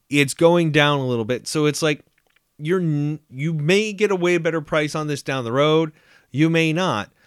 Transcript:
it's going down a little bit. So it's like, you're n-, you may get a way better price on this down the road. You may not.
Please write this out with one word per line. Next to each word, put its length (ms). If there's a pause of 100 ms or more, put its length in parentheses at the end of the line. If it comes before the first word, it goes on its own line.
(100)
it's 240
going 360
down 300
a 60
little 180
bit. 240
So 180
it's 160
like, 220 (540)
you're 220
n-, 400 (100)
you 240
may 400
get 160
a 60
way 220
better 220
price 340
on 120
this 160
down 220
the 80
road. 400 (380)
You 200
may 220
not. 380 (160)